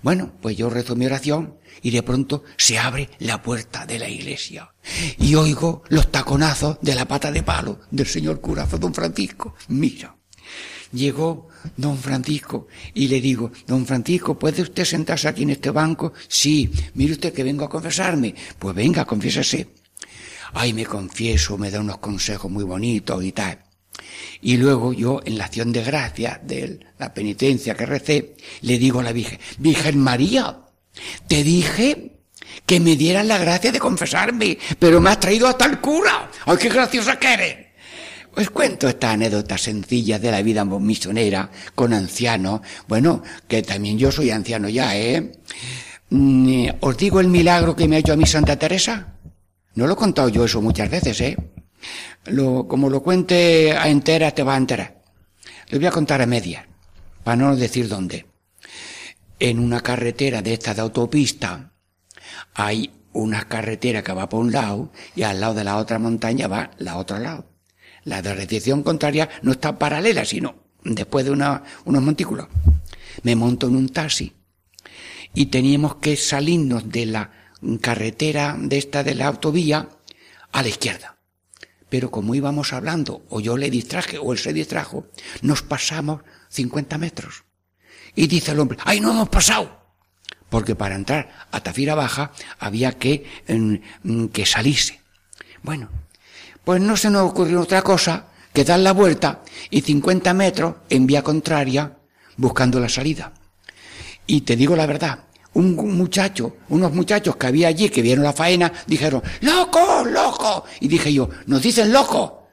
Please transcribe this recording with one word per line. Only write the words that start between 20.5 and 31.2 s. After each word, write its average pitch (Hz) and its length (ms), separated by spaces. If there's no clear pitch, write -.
Ay, 117 180
me 110 140
confieso, 107 720
me 98 140
da 104 80
unos 104 180
consejos 101 520
muy 101 140
bonitos 98 600
y 95 80
tal. 95 320
Y 120 160
luego 127 360
yo, 123 320
en 110 120
la 98 100
acción 117 260
de 117 100
gracia 131 600
de 135 440
la - 140
penitencia 110 600
que 113 100
recé, 139 520
le 120 160
digo 123 220
a - 20
la 117 100
Virgen, 117 280
"Virgen 151 400
María, 139 640